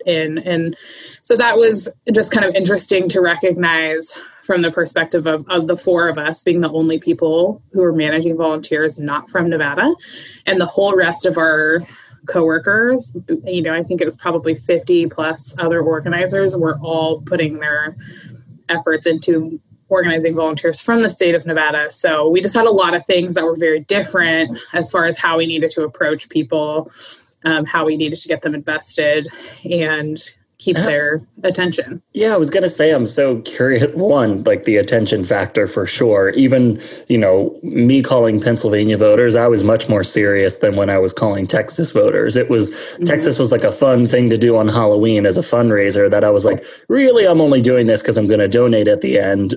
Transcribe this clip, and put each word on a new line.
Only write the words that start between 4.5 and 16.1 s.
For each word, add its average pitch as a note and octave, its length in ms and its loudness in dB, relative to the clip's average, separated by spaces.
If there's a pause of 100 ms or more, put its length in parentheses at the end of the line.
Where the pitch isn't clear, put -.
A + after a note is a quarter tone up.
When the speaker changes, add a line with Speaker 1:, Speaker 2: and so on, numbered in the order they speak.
Speaker 1:
the E3+ 100 0
perspective E3 540 -2
of, D#3 240 -2
of F3 180 0
the E3+ 100 0
four E3+ 320 0
of D3+ 80 -4
us D#3 260 -4
being F3 180 0
the D#3+ 100 0
only D#3+ 280 0
people E3+ 640 0 (100)
who F#3+ 100 0
were E3+ 120 2
managing D#3+ 440 -2
volunteers D#3 600 -2
not D3 300 -6
from F3 200 -2
Nevada. E3 440 0 (520)
And F#3+ 140 0
the F3 60 0
whole G3 300 0
rest F3 300 0
of E3+ 120 0
our D#3+ 500 0 (400)
coworkers, G3+ 880 0 (300)
you F3+ 160 -4
know, D#3+ 120 -2
I E3 100 -2
think F3+ 180 -4
it E3+ 40 0
was D#3 100 -4
probably E3 400 -2
fifty E3+ 520 0
plus D#3+ 500 -6
other E3+ 240 0
organizers F3+ 720 -2